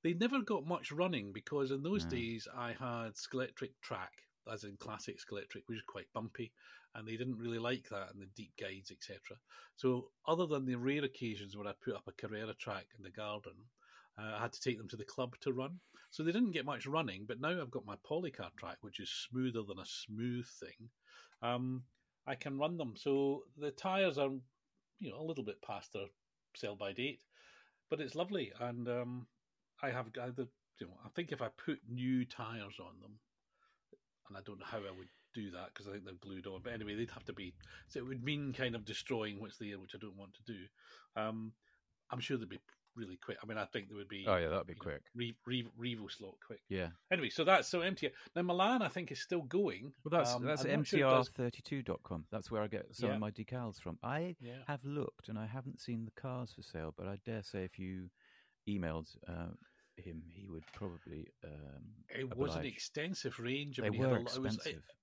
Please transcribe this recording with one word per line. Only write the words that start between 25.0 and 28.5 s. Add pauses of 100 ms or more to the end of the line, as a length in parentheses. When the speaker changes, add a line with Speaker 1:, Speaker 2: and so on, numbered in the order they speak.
Speaker 1:
know,
a
little
bit
past
their (480)
sell-by
date, (680)
but
it's
lovely.